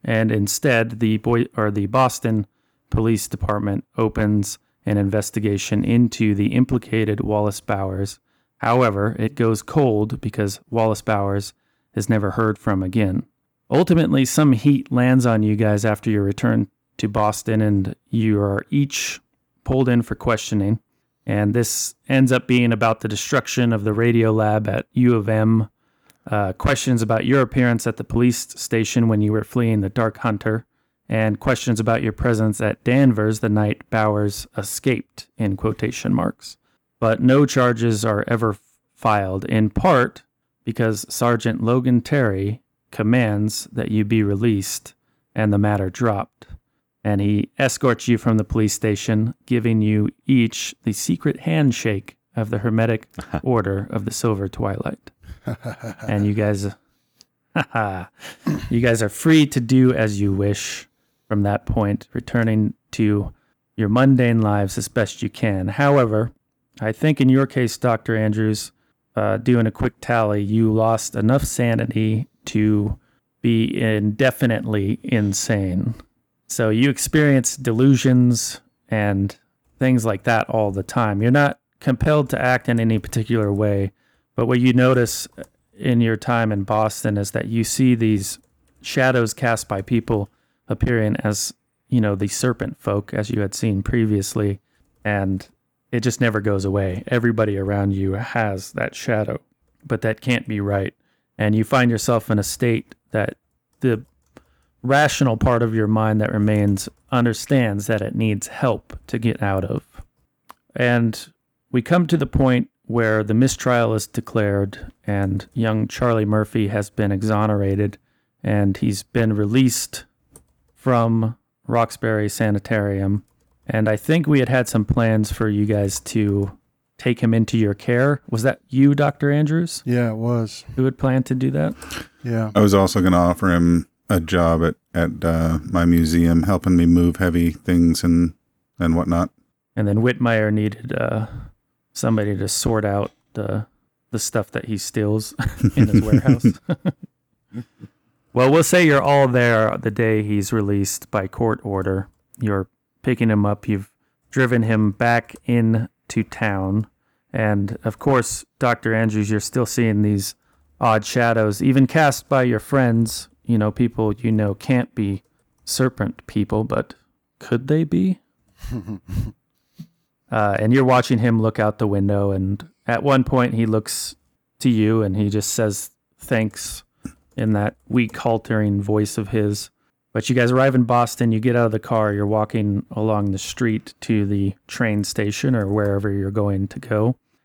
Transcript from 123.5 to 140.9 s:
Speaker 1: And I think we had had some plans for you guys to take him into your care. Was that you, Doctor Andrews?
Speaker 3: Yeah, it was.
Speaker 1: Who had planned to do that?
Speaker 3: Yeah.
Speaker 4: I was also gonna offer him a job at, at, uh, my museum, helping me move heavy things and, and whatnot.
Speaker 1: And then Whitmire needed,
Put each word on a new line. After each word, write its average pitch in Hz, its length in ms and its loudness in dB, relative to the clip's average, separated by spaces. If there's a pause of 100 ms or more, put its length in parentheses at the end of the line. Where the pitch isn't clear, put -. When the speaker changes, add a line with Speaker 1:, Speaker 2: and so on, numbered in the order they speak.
Speaker 1:
And 110 240 0
I 107 80 0
think 160 280 0
we 147 140 4
had 123 80 2
had 127 220 0
some 107 160 0
plans 110 480 0
for 110 160 -2
you 104 160 0
guys 104 340 -2
to 101 580 -2 (400)
take 123 220 -2
him 113 140 2
into 113 240 0
your 104 160 2
care. 131 560 0
Was 113 140 -2
that - 260 0
you, 139 260 4
Doctor 147 340 0
Andrews? 156 560 0
Speaker 3:
Yeah, 123 260 0
it 110 40 -6
was. 117 480 -4 (140)
Speaker 1:
Who 131 80 2
had 131 120 -2
planned 131 280 0
to 131 100 -4
do 131 160 -2
that? 156 240 -2 (480)
Speaker 3:
Yeah. 113 320 -2
Speaker 4:
I 107 60 4
was 101 120 6
also 95 280 4
gonna 90 160 4
offer 87 320 2
him 85 400 2 (200)
a 95 120 2
job 82 420 2
at, 80 120 0 (180)
at, 82 320 -2
uh, 80 380 0
my 85 200 0
museum, 85 600 4
helping 92 340 2
me 85 80 4
move 87 320 4
heavy 85 340 0
things 85 500 0
and, 85 320 2 (460)
and 82 160 0
whatnot. 85 340 0 (460)
Speaker 1:
And 104 140 -2
then 104 80 0
Whitmire 113 560 0
needed, 107 440 -4